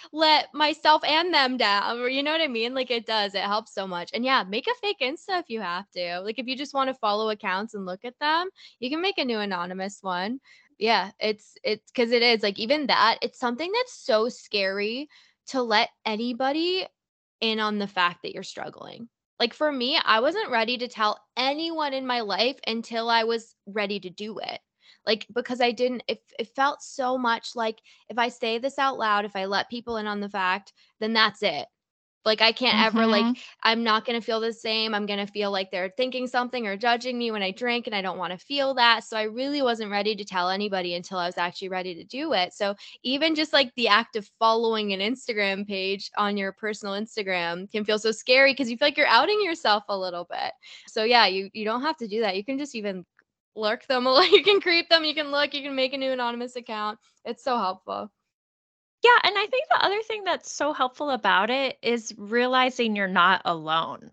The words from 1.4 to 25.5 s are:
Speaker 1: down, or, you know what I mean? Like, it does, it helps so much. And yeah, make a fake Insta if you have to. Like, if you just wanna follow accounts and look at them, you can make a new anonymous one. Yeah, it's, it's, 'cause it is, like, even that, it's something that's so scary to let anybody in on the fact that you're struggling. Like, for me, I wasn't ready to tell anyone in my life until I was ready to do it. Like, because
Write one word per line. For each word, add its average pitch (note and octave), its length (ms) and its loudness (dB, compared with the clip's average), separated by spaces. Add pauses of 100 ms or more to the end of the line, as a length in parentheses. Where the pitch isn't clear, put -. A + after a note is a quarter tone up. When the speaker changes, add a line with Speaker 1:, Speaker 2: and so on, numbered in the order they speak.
Speaker 1:
down, A3+ 440 2
or, B3 80 0
you C4+ 160 0
know D4+ 80 0
what D#4+ 80 0
I D#4+ 80 0
mean? A#3 260 -4
Like, C4 160 -4
it A#3 160 -2
does, G#3 300 -2
it F#3+ 80 0
helps G#3 280 -2
so G3 140 -4
much. F3 260 -6
And A#3 120 -4
yeah, C4 200 4
make G3 220 -4
a A#4 160 0
fake G4+ 180 -4
Insta E4 400 -4
if - 80 -12
you A3 120 -6
have F#3 320 -6
to. F3 280 -6
Like, G#3+ 200 -8
if A3+ 80 -10
you B3+ 80 -4
just C#4 180 -10
wanna C4 200 0
follow G#3+ 360 0
accounts G#3+ 440 -4
and G3 120 -10
look F#3 180 -10
at B3 140 -14
them, D#4+ 300 0 (320)
you B3 100 -4
can D#4 100 -2
make G4 180 -2
a D#4 60 0
new A#3 140 -2
anonymous F#3+ 640 -6
one. F#3+ 380 -4 (380)
Yeah, G#3 420 2
it's, - 420 -4
it's, G#3+ 300 -4
'cause A#3 180 0
it A#3+ 120 4
is, A#3 200 4
like, G3+ 160 0
even B3+ 300 0
that, G#3 340 4
it's - 160 -6
something B3+ 320 -2
that's B4 240 -2
so A3 340 2
scary G#3 800 -4 (380)
to C4 160 -4
let A3+ 280 2 (140)
anybody C4 800 -2 (560)
in A3 200 -2
on G#3+ 180 -2
the G3+ 100 -2
fact F3+ 340 0
that - 120 -8
you're - 80 -10
struggling. - 680 -14 (320)
Like, A#3 120 0
for D4+ 200 0
me, C4+ 320 -2
I A3 160 4
wasn't E4 300 0
ready A#3 280 0
to A#3+ 100 -6
tell G#3+ 320 -2 (160)
anyone D4+ 560 -2
in C4 140 -6
my B3 140 -2
life A3 460 0
until A3+ 440 -4
I A3+ 140 4
was A3+ 300 -2 (120)
ready G3+ 340 -4
to - 100 -12
do G#3+ 280 -10
it. - 220 -8 (460)
Like, G#3+ 280 0
because B3 260 -4